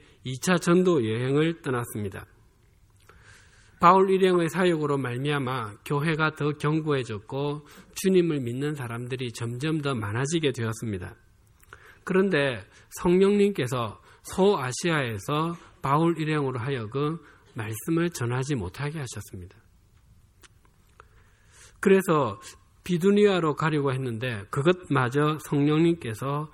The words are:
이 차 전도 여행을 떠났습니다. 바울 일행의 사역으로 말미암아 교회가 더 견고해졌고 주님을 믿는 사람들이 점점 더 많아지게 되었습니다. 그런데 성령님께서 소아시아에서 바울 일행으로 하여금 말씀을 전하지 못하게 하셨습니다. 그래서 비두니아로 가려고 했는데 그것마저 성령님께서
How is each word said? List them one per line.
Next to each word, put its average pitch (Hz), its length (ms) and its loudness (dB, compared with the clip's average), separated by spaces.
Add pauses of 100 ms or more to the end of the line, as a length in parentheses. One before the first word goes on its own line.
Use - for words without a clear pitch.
(240)
이 127 160 -8
차 180 180 2
전도 175 500 4
여행을 135 540 0
떠났습니다. 113 640 -6 (1500)
바울 190 300 8
일행의 185 400 4
사역으로 151 480 2
말미암아 127 800 -2 (100)
교회가 156 500 0
더 147 180 -2
견고해졌고 147 1120 -4 (260)
주님을 175 460 2
믿는 131 340 -4
사람들이 123 600 -8
점점 131 480 -4
더 143 120 -2
많아지게 131 600 -2
되었습니다. 110 600 -6 (920)
그런데 151 640 0 (360)
성령님께서 180 1000 2 (220)
소아시아에서 156 1300 0 (260)
바울 160 380 2
일행으로 147 400 -2
하여금 139 600 -4 (340)
말씀을 165 560 -2
전하지 131 460 -4
못하게 135 440 -6
하셨습니다. 101 560 -12 (2250)
그래서 165 600 2 (440)
비두니아로 185 720 2
가려고 151 380 0
했는데 120 560 -4
그것마저 147 920 0
성령님께서 147 1120 0